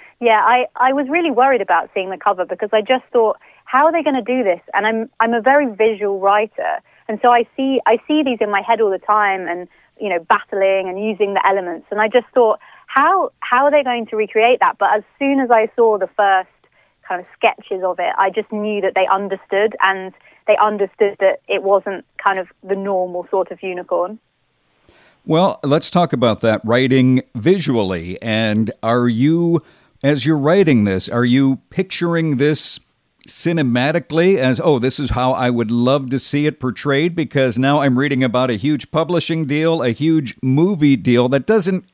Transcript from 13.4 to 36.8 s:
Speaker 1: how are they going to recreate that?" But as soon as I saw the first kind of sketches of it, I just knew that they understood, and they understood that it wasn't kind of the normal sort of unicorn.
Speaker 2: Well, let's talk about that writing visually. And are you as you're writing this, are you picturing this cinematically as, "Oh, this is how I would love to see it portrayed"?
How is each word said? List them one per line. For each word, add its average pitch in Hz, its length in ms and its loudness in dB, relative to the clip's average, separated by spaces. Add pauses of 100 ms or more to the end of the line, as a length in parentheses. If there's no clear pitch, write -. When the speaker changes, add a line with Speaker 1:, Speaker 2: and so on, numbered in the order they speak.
Speaker 1:
how 254 240 0
are 285 80 2
they 294 100 4
going 240 260 -4
to 226 80 -8
recreate 220 440 0
that?" 180 180 0
But 196 160 0
as 214 80 -2 (160)
soon 277 220 0
as 247 100 0
I 226 240 4
saw 220 240 2
the 185 80 -4 (100)
first 190 340 0 (580)
kind 180 120 -6
of 180 140 -16
sketches - 480 -4
of 180 160 -2
it, 175 180 -4
I 196 140 2
just 202 220 -6
knew 208 280 -4
that 190 140 -2
they 190 140 0
understood, 196 720 -2
and 190 340 -2 (320)
they 214 100 2
understood 202 640 0
that - 300 0
it 190 160 -4
wasn't 196 400 -2 (180)
kind 196 160 0
of 185 80 -8 (160)
the 190 140 -6
normal 185 520 -4
sort 190 220 -2
of 175 100 -16
unicorn. 180 600 -6 (1080)
Speaker 2:
Well, 160 380 0
let's 143 260 0
talk 175 220 0
about 117 300 0
that 110 220 0
writing 127 600 2 (100)
visually. 107 880 -2
And 110 480 -2 (140)
are 120 240 0
you 160 560 0 (380)
as 139 240 0
you're 156 120 2
writing 147 460 4
this, 95 240 -2
are 120 160 0
you 135 320 2 (140)
picturing 170 640 -2
this 147 440 -2 (480)
cinematically 151 1080 0
as, 131 220 2
"Oh, 147 220 2
this 127 180 -2
is 135 120 -4
how 127 220 0
I 123 160 0
would 117 220 0
love 127 400 0
to 135 80 -2
see 147 280 -2
it 151 120 -4
portrayed"? 143 560 -2